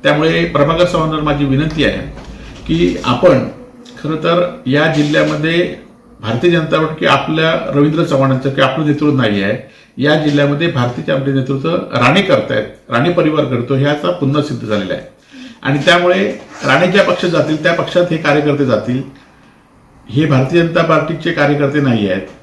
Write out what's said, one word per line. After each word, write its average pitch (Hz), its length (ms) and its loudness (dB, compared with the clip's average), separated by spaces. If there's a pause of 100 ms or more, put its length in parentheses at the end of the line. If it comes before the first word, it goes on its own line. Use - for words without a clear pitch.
त्यामुळे 160 420 2
प्रभाकर 160 400 2
सावंतांना 156 380 -2
माझी 143 220 0
विनंती 143 400 0
आहे 95 140 -2 (680)
की 165 360 0
आपण 127 360 4 (640)
खरं 156 120 -4
तर 170 500 -2
या 147 280 2
जिल्ह्यामध्ये 151 840 0 (440)
भारतीय 120 320 0
जनता 160 260 0
पार्टी 156 220 -2
की 170 60 -4
आपल्या 160 680 0
रवींद्र 147 300 2
चव्हाणांचं 131 460 0
किंवा 131 200 0
आपलं 156 160 -2
नेतृत्व 147 300 2
नाही 104 280 0
आहे, 107 280 -4 (260)
या 147 180 2
जिल्ह्यामध्ये 143 520 0
भारतीय 123 360 -2
जनता 151 120 -2
पार्टी 135 240 0
नेतृत्व 139 360 -2
राणे 135 460 0
करतायत, 127 680 -2
राणे 131 180 2
परिवार 151 360 2
करतो, 127 300 -2
ह्याचा 147 360 0
पुन्हा 139 300 0
सिद्ध 113 260 -6
झालेला 95 260 -2
आहे. - 200 -12 (500)
आणि 143 220 0
त्यामुळे 180 560 2 (240)
राणे 170 220 4
ज्या 190 160 4
पक्षात 180 260 0
जातील 156 340 0
त्या 175 100 2
पक्षात 175 380 0
हे 160 60 0
कार्यकर्ते 143 480 2
जातील. 123 380 -2 (1080)
हे 147 160 2
भारतीय 143 360 2
जनता 165 220 0
पार्टीचे 156 480 0
कार्यकर्ते 143 500 2
नाही 113 280 2
आहेत 95 120 -2 (220)